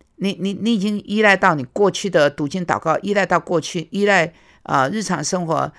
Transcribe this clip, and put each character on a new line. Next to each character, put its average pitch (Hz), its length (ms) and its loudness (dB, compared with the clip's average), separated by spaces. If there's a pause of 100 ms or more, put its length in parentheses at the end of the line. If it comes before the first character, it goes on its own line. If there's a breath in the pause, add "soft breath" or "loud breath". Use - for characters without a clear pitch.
(160)
你， 190 240 -4
你， 196 140 -4
你 220 200 -2
已 226 40 0
经 208 240 -2
依 208 200 -2
赖 202 160 6
到 190 180 2
你 139 80 -4
过 196 260 0
去 185 200 -4
的 156 200 4
读 147 180 -4
经 180 180 -6
祷 127 140 0
告， 160 200 0
依 196 140 -4
赖 196 120 2
到 175 140 0
过 160 220 -2
去， - 300 -6
依 202 140 -2
赖， 190 280 2 (300 soft breath)
啊， 139 260 2
日 214 120 -4
常 180 220 -2
生 175 240 -4
活， 147 320 -2